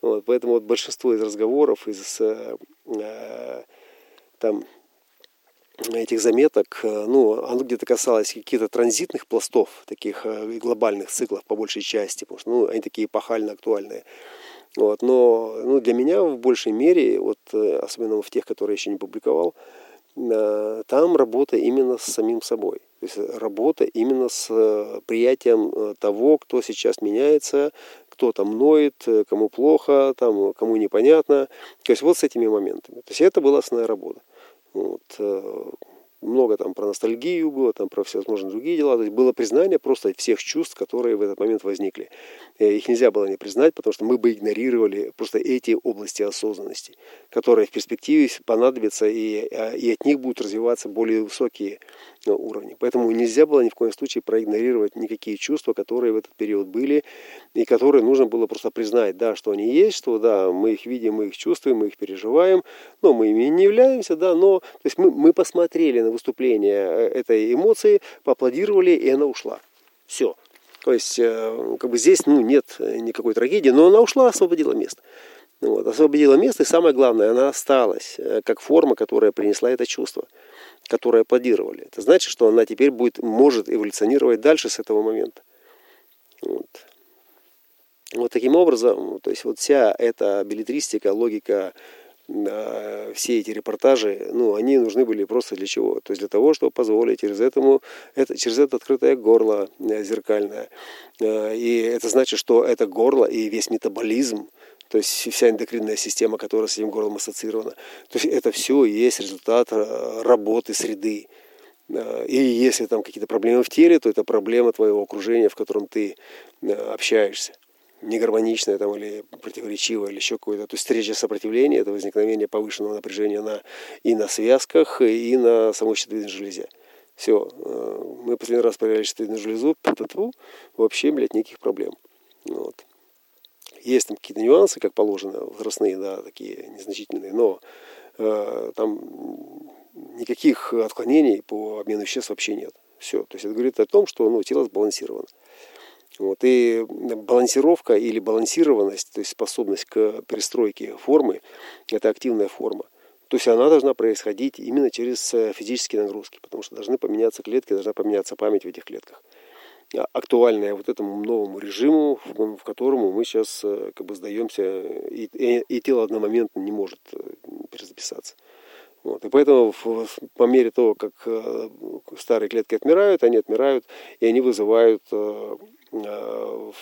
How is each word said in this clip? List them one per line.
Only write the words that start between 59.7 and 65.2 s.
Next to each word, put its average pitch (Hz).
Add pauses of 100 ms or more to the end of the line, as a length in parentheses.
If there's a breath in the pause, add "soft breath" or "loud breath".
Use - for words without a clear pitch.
есть, 190
что, 117
да, 104
мы 101
их 101
видим, 113
мы 107
их -
чувствуем, 135
мы 107
их 98
переживаем, 123 (380 loud breath)
но 170
мы 110
ими 110
не 170
являемся, 220
да, 175
но, 185
то -
есть -
мы, 185
мы 147